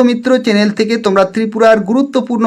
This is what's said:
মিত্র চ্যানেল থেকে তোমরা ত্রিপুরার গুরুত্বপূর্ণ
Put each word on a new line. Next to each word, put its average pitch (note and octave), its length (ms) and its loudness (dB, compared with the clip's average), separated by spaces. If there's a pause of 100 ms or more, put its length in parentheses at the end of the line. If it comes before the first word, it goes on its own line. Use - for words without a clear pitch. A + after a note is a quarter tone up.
মিত্র A#3+ 280 0 (160)
চ্যানেল G#3 260 2
থেকে G#3+ 260 -2
তোমরা G3 280 0
ত্রিপুরার A3 540 0
গুরুত্বপূর্ণ A#3+ 680 -2